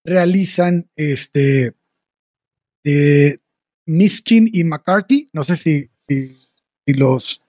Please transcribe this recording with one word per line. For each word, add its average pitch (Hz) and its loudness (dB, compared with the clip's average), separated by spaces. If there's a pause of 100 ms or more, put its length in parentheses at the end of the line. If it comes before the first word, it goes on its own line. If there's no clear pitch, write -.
realizan, 175 0
este, 139 -2 (1120)
eh, 143 2 (480)
Miskin 214 2
y 175 0
McCarthy. 196 -2
No 156 -6
sé 170 -2
si, 147 -4 (160)
si, 135 -6 (500)
si 143 2
los 131 -2